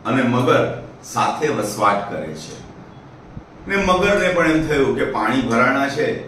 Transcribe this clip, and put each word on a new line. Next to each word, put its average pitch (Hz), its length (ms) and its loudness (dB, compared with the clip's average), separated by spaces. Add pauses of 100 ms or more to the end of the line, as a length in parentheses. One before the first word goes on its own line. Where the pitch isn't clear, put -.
અને 127 180 2
મગર 123 400 2 (400)
સાથે 120 540 -2
વસવાટ 104 540 0
કરે 76 240 -8 (100)
છે. - 120 -16 (1080)
ને 196 100 -2
મગરને 190 580 2
પણ 160 160 4
એમ 156 180 4
થયું 131 280 2
કે 135 80 0 (120)
પાણી 120 320 0
ભરાણા 135 480 2
છે 151 100 0 (220)